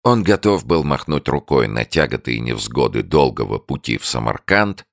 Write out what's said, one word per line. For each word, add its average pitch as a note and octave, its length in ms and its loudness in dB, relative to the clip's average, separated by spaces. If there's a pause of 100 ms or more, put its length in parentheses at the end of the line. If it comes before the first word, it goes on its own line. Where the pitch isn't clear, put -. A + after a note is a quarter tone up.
Он A#2+ 200 4
готов G2 420 2
был E2 180 2
махнуть C#2+ 440 -2
рукой C2+ 400 0
на A1+ 180 -4
тяготы C2 500 -2
и A1+ 40 -4
невзгоды A1+ 640 -2
долгого A1+ 560 2
пути A#1+ 400 -6
в - 60 -8
Самарканд, F#2+ 880 0